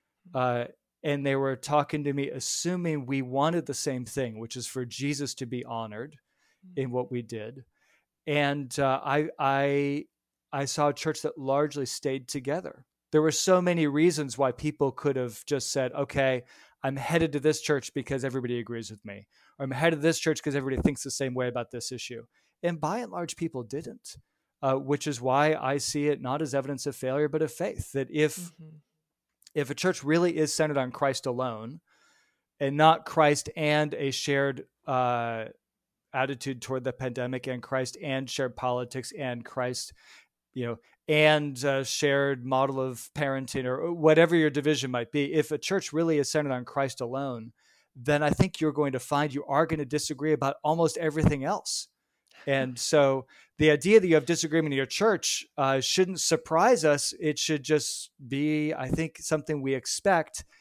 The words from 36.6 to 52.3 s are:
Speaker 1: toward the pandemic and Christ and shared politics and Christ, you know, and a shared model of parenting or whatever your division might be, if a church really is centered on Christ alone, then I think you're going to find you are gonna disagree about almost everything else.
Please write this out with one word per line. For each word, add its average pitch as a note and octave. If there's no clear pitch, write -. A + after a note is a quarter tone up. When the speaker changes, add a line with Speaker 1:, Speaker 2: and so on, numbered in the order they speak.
Speaker 1:
toward C3
the B2+
pandemic B2+
and B2+
Christ C3
and C3+
shared B2+
politics B2
and B2
Christ, B2+
you B2+
know, A#2
and D3+
a C3+
shared C#3
model C3+
of C3
parenting C3+
or C3
whatever E3
your D#3
division C#3
might A#2+
be, C#3+
if D3+
a D3+
church -
really D#3+
is C3+
centered D3
on B2
Christ C3+
alone, B2
then D3
I D3
think F#3
you're D#3
going C#3+
to B2+
find C#3+
you C#3+
are D3
gonna D#3
disagree D3
about C#3
almost D#3+
everything D3+
else. -